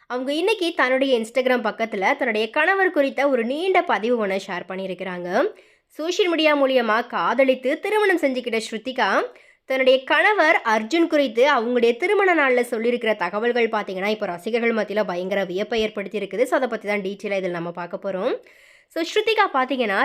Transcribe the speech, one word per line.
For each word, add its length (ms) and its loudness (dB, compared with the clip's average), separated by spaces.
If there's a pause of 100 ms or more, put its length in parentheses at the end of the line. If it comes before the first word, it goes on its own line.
அவங்க 280 -4
இன்னைக்கு 420 0
தன்னுடைய 440 2
Instagram 400 0
பக்கத்துல 560 -2
தன்னுடைய 340 -2
கணவர் 400 2
குறித்த 380 0
ஒரு 160 0
நீண்ட 380 0
பதிவு 440 0
ஒண்ணை 200 -2
ஷேர் 220 -8
பண்ணியிருக்கிறாங்க. 760 -4 (440)
சோஷியல் 440 -2
மீடியா 340 4
மூலியமா 420 2
காதலித்து 760 0
திருமணம் 380 2
செஞ்சுக்கிட்ட 420 -2 (100)
ஸ்ருதிகா, 520 -2 (420)
தன்னுடைய 400 2
கணவர் 600 4
அர்ஜுன் 420 2
குறித்து 460 4
அவங்களுடைய 440 2
திருமண 380 2
நாள்ல 220 4
சொல்லியிருக்கிற 600 0
தகவல்கள் 520 0
பாத்தீங்கன்னா, 380 -4
இப்ப 200 -2
ரசிகர்கள் 480 -2
மத்தியில 320 0
பயங்கர 380 -4
வியப்பை 360 -4
ஏற்படுத்தி 380 -4
இருக்குது. 240 -2
So, 140 0
அதை 120 0
பத்தி 200 -8
தான் 120 0
டீட்டெயிலா 360 -6
இதில் 140 -2
நம்ம 200 -6
பார்க்க 400 -8
போறோம். 260 -2 (520)
So, 140 -4
ஸ்ருதிகா 540 0
பாத்தீங்கன்னா, 480 0